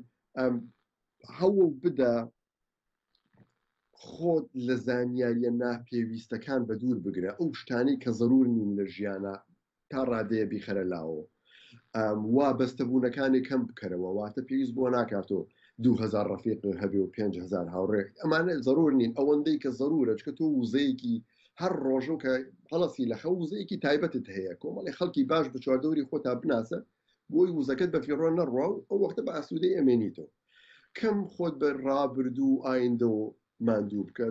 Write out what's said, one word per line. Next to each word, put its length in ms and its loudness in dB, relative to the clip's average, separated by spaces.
ئەم، 200 0
هەوڵ 560 4
بدە 340 2
خۆت 540 -2
لە 200 0
زانیاریە 760 0
ناپێویستەکان 1120 -2
بە 100 -4
دوور 240 -2
بگرە. 340 -4
ئەو 200 -2
شتانەی 440 0
کە 140 -4
زەرور 360 4
نین 280 0
لە 120 0
ژیانە، 480 -6
تا 140 -4
ڕادەیە 400 0
بیخەرە 400 -4
لاوە. 380 -6
ئەم، 340 0
وا 280 4
بەستەبوونەکانی 920 2
کەم 180 0
بکەرەوە، 480 -6
واتە 300 -6
پێویست 340 -2
بۆ 140 0
ناکاتۆ 500 0
دوو 200 4
هەزار 280 0
ڕەفیق 320 -2
هەبێ 260 -2
و 120 -2
پێنج 240 -2
هەزار 300 -4
هاوڕێ. 360 0
ئەمانە 420 0
زەرور 360 4
نین، 200 4
ئەوەندەی 460 2
کە 100 -4
زەرورە، 460 2
چکە 180 -8
تۆ 140 -2
وزەیەکی 680 2
هەر 160 0
ڕۆژە 380 0
و 120 -4
کە 100 2
هەڵەسی 440 0
لە 80 -2
خەو 180 -2
وزەیەکی 460 -4
تایبەتت 460 0
هەیە. 280 -6
کۆمەڵی 420 -8
خەڵکی 260 0
باش 240 2
بە 120 -10
چواردەوری 500 0
خۆتا 260 -2
بناسە، 440 -2
بۆی 220 4
وزەکەت 400 0
بە 100 0
فیڕۆ 300 0
نەڕوا 360 0
و 180 -4
ئەو 140 -2
وەختە 220 0
بە 120 -4
ئاسوودەی 440 -2
ئەمێنیتەوە. 540 2
کەم 220 0
خۆت 300 -2
بە 200 2
ڕابردوو 760 0
و 120 2
ئایندە 440 2
و 140 2
ماندوو 500 0
بکە، 240 -4